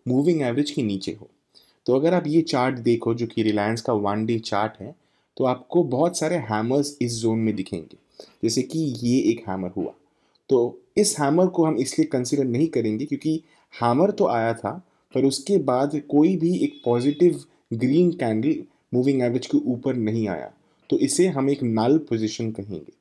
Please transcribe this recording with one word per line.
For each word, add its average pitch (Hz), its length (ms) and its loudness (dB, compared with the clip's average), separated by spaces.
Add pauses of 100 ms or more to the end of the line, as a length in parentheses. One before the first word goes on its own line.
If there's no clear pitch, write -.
मूविंग 147 340 2
एवरेज 135 300 -2
के - 120 -4
नीचे 98 280 -4
हो। - 180 -14 (560)
तो 123 100 4
अगर 160 180 2
आप 175 140 2
ये 160 140 4
चार्ट 131 340 0
देखो, 117 380 0
जो 120 140 -2
कि 117 160 -2
रिलायंस 107 380 0
का 127 120 -2
वन 104 320 0
डे 117 140 0
चार्ट 107 400 -2
है, 117 160 -14 (420)
तो 131 60 -2
आपको 131 400 0
बहुत 139 340 0
सारे 160 180 -2
हैमर्स 123 640 -2
इस 120 120 -2
जोन 113 260 0
में 110 160 0
दिखेंगे। - 420 -10 (460)
जैसे 117 180 0
कि 160 180 -4
ये 120 420 0
एक - 280 0
हैमर 92 200 -6
हुआ, - 240 -6 (560)
तो 123 320 2 (160)
इस 202 220 0
हैमर 156 280 4
को 175 180 2
हम 156 100 0
इसलिए 143 320 0
कंसीडर 135 360 -2
नहीं 131 240 0
करेंगे 113 380 -2
क्योंकि 156 380 -4 (400)
हैमर 139 280 4
तो 196 160 0
आया 113 260 0
था, 117 340 -8 (280)
पर 131 100 2
उसके 160 320 0
बाद 139 520 0
कोई 160 260 4
भी 165 240 0
एक - 260 -4
पॉजिटिव 143 580 2 (300)
ग्रीन 139 380 2
कैंडल 127 520 -2 (300)
मूविंग 127 280 2
एवरेज 123 260 -2
के 143 100 0
ऊपर 127 380 -2
नहीं 110 320 -2
आया, 73 260 -6 (360)
तो - 100 2
इसे 175 280 2
हम 139 220 0
एक 135 140 -2
नल 117 340 2
पोजीशन 113 540 -4
कहेंगे। 101 500 -12